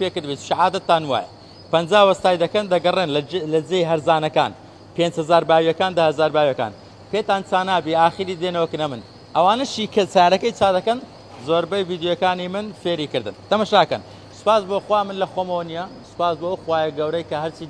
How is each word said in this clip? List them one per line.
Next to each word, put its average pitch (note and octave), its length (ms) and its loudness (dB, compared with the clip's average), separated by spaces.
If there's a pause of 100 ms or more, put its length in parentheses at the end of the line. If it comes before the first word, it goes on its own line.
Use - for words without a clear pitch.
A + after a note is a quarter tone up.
پێکرد F3+ 280 -4
بێت، C#3 200 -6
شەعادەتتان F3 640 0
وایە. G#2+ 180 -2 (440)
پەنجا E3+ 360 4
وەستای F3+ 360 2
دەکەن، G#3 200 0 (100)
دەگەڕێن F3 420 0
لە D3 40 0 (100)
ج-، E3+ 220 -4
لە D#3+ 160 2
جێی F3+ 220 0
هەرزانەکان، D#3 640 0 (440)
پێنج E3+ 240 0
هەزار E3 300 2
باویەکان، E3 460 2
دە E3+ 120 4
هەزار D3+ 280 0
باویەکان. C3 360 0 (400)
پێتان G3 380 -2
چا F#3 180 2
نابی، D#3+ 320 0
ئاخری F3+ 420 0
دێنەوە F3 300 -2
کە E3 100 -4
نە D3+ 80 0
من. A#2+ 100 -10 (360)
ئەوانەشی G#3+ 480 2 (100)
کە G#3 80 4 (120)
چارەکەی F#3+ 440 4
چا G3 180 4
دەکەن، A3+ 220 0 (480)
زۆربەی E3+ 420 0
ڤیدیۆکانی F3+ 680 -2
من G#3 120 -6 (160)
فێری E3 300 -2
کردن. G#2+ 220 -4 (160)
تەمەشاکەن. F#3+ 520 2 (360)
سوپاس G#3+ 320 2
بۆ G3 160 -2
خوا، G#3 220 2
من F#3+ 140 -10
لە F3+ 100 0
خۆمەوە F3+ 360 -4
نییە. E3 160 -8 (260)
سوپاس E3+ 300 -2
بۆ E3 100 -6
ئەو F#3 140 -4
خوایە D#3+ 340 0
گەورەی D#3 320 -4
کە D#3 140 -4
هەرچی E3 260 -10